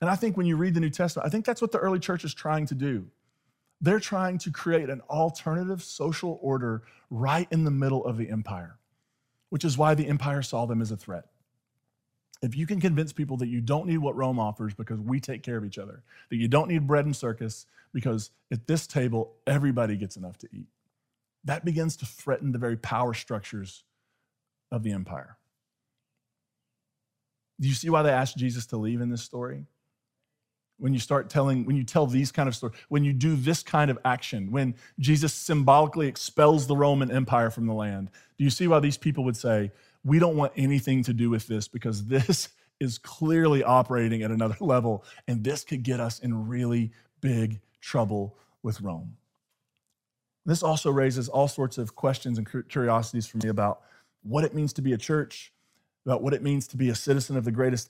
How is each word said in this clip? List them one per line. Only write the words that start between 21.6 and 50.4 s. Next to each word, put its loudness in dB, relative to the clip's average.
begins -2
to -12
threaten -2
the -4
very -2
power -2
structures -10
of -4
the -2
empire. -10
Do 0
you 0
see -6
why 4
they 6
asked 2
Jesus -4
to -6
leave -2
in -2
this -4
story? -10
When 0
you 2
start -2
telling, 2
when 0
you 0
tell 2
these 0
kind 0
of -4
stories, -8
when 4
you 2
do 2
this 0
kind 2
of -2
action, -2
when 0
Jesus 4
symbolically 4
expels 4
the 2
Roman 4
Empire 2
from -2
the 0
land, -4
do 0
you 4
see 0
why 8
these 0
people -2
would -2
say, 0
"We 4
don't 6
want 2
anything 2
to 0
do 2
with -2
this -4
because -6
this 2
<laughs> -18
is -4
clearly 2
operating 4
at 0
another 0
level 2
and -2
this -2
could -4
get 0
us -4
in -4
really 0
big 0
trouble -2
with -4
Rome"? -8